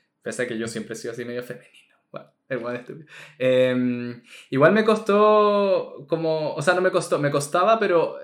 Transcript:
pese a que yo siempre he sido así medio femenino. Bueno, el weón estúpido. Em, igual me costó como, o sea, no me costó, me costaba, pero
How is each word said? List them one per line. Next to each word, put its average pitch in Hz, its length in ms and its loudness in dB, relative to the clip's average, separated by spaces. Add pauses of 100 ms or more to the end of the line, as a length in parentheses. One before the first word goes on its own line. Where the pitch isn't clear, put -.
(220)
pese 117 220 -8
a - 40 -6
que 117 80 -8
yo 113 100 -6
siempre 110 280 -10
he - 20 -12
sido 117 160 -10
así 120 140 -10
medio 120 160 -10
femenino. - 540 -20 (140)
Bueno, - 160 -16 (220)
el 127 100 -6
weón 120 180 -8
estúpido. - 300 -16 (320)
Em, 127 840 0 (280)
igual 143 220 6
me 214 120 4
costó 208 1200 2
como, 160 460 -2
o 147 80 -6
sea, 180 120 2
no 185 60 -2
me 185 100 2
costó, 175 280 0
me 143 120 0
costaba, 175 480 0
pero 180 460 0